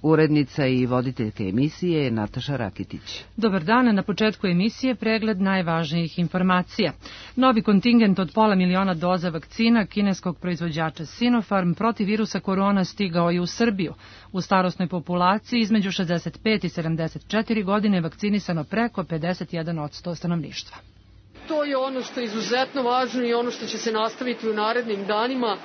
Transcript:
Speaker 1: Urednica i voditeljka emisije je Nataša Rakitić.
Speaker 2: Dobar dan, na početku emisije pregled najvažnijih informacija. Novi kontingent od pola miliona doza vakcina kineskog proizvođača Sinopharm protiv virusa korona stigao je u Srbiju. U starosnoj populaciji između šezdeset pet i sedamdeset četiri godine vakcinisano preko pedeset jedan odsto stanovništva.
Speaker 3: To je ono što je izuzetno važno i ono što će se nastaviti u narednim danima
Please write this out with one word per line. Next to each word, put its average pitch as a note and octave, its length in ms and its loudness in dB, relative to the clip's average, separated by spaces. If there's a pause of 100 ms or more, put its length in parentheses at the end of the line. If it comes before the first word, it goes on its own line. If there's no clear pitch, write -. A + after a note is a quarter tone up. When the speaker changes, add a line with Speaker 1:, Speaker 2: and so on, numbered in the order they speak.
Speaker 1:
Urednica D3+ 640 4
i B2+ 200 4
voditeljka B2 580 -2
emisije D3 600 0
je B2+ 80 0
Nataša A2+ 460 -4
Rakitić. - 680 -8 (140)
Speaker 2:
Dobar G3 260 0
dan, A3+ 320 4
na F#3 80 2
početku G#3+ 440 0
emisije G#3+ 480 0
pregled A3 460 0
najvažnijih E3+ 800 0
informacija. F3+ 720 0 (440)
Novi B3+ 260 4
kontingent G#3+ 580 6
od F#3 160 -2
pola A3 200 4
miliona F#3 380 2
doza F3 360 0
vakcina A3 560 2
kineskog F#3+ 540 -2
proizvođača E3 680 -4
Sinopharm G3+ 680 0
protiv G#3+ 340 0
virusa G#3+ 320 0
korona G3 460 2
stigao E3+ 440 0
je F3 120 2
u F3+ 40 -2
Srbiju. F#3+ 480 -2 (380)
U F#3 100 -4
starosnoj F#3 460 2
populaciji F3+ 720 0
između G#3 320 2
šezdeset E3+ 520 -4
pet G#3+ 200 2
i F3 60 -2
sedamdeset D#3+ 580 -4
četiri A3 360 0
godine G3 380 2
vakcinisano F3 640 -2
preko A3+ 400 -2
pedeset E3+ 500 -4
jedan E3 260 -4
odsto D3+ 360 -8
stanovništva. - 640 -6 (680)
Speaker 3:
To D4+ 160 0
je C#4+ 140 0
ono C4 240 -2
što - 180 -8
je A#3+ 60 -4
izuzetno A#3 580 -2
važno B3 400 0
i A#3 100 0
ono A#3+ 180 0
što - 140 -10
će A3 120 -8
se A3+ 140 -4
nastaviti A3+ 580 -4
u A3 40 0
narednim G#3+ 520 -2
danima A3+ 600 -2